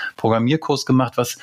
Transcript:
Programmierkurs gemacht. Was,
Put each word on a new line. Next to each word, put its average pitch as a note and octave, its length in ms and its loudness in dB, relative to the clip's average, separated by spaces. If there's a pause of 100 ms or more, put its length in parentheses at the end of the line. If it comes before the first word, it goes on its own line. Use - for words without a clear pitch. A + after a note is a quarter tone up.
(180)
Programmierkurs B2 680 0
gemacht. C3 300 2
Was, B2 260 -4